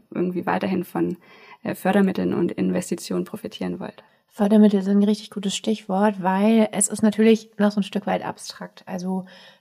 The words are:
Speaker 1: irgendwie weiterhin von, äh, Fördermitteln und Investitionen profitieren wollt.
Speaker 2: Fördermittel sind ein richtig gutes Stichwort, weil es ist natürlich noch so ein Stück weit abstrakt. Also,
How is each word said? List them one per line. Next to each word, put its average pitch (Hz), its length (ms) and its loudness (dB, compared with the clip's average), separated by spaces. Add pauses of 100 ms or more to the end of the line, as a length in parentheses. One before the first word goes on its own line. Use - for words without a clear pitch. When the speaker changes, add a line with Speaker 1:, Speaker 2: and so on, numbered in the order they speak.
(140)
Speaker 1:
irgendwie 180 320 -4
weiterhin 185 380 -2
von, 175 320 -4 (480)
äh, - 100 -6
Fördermitteln 185 580 0
und 175 200 0
Investitionen 180 720 -4
profitieren 185 560 -10
wollt. - 240 -14 (240)
Speaker 2:
Fördermittel 208 540 4
sind 202 180 2
ein 202 40 4
richtig 208 260 0
gutes 196 260 -6
Stichwort, 208 680 -2
weil 214 500 4
es - 160 -2
ist 214 140 -8
natürlich 220 560 4
noch 208 140 2
so 208 80 -2
ein - 20 2
Stück - 240 -6
weit 185 180 -2
abstrakt. - 600 -14
Also, 185 380 -6 (360)